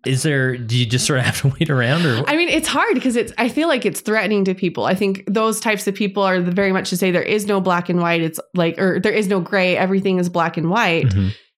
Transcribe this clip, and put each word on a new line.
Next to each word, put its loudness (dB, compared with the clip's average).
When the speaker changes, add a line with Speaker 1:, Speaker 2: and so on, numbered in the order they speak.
Speaker 1:
is 0
there, 0
do -4
you 2
just 0
sort 0
of 0
have -2
to 2
<laughs> 0
wait 0
around, 2
or 2
what? -2
Speaker 2:
I 2
mean, 2
it's 0
hard 0
'cause 0
it's, -2
I 0
feel -2
like 0
it's -4
threatening 0
to 0
people. -2
I 2
think -2
those 0
types -2
of 0
people -2
are 2
the, 0
very 2
much 0
to -2
say 0
there 2
is -2
no 2
black 0
and 2
white. 0
It's -4
like, 0
or 2
there 0
is 2
no 2
gray. 0
Everything 2
is 0
black 0
and 0
white. 2
Speaker 1:
Mm-hmm. 2